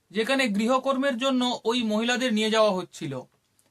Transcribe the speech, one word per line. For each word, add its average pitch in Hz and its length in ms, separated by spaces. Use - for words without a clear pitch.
যেখানে 254 280
গৃহকর্মের 262 680
জন্য 254 180
ওই 247 100
মহিলাদের 240 460
নিয়ে 214 180
যাওয়া 214 220
হচ্ছিল। 160 360